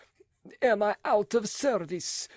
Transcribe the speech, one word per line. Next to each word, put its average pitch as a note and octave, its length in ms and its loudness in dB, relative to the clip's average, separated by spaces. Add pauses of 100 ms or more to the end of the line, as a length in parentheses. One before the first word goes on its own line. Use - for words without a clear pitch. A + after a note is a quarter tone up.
(600)
am A3 220 4
I G#3 220 0
out G#3 300 0
of A3 140 2
service, F3+ 880 -4